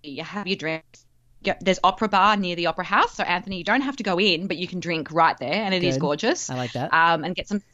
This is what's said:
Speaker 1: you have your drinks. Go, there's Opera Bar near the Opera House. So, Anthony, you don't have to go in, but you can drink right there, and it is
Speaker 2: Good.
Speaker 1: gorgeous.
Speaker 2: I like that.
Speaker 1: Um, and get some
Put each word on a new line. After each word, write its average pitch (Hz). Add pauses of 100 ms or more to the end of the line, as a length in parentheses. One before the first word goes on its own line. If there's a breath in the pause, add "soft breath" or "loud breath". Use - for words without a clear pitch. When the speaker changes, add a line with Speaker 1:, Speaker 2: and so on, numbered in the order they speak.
Speaker 1:
you 143
have 196
your 190
drinks. 160 (380)
Go, 190
there's 185
Opera 190
Bar 202
near 180
the 170
Opera 165
House. 220
So, 190
Anthony, 180
you 165
don't 226
have 269
to 220
go 185
in, 190
but 165
you 170
can 185
drink 160
right 165
there, 135
and 196
it 180
is 175
Speaker 2:
Good. 139
Speaker 1:
gorgeous. 160
Speaker 2:
I 131
like 127
that. 135
Speaker 1:
Um, 165
and 180
get -
some 202 (140)